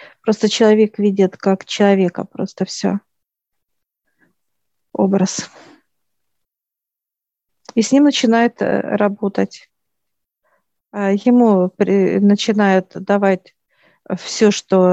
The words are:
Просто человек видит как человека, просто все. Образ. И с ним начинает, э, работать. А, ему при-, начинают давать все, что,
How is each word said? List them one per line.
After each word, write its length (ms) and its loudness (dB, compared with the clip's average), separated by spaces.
Просто 260 -2
человек 500 2
видит 380 0
как 280 -4
человека, 600 0
просто 400 -10
все. 340 -6
Образ. 560 -2
И 80 0
с 100 -2
ним 120 4
начинает, 580 0
э, 200 -2
работать. 840 -4
А, 180 -2
ему 580 2
при-, 500 0
начинают 760 0
давать 600 -2
все, 340 -2
что, 420 0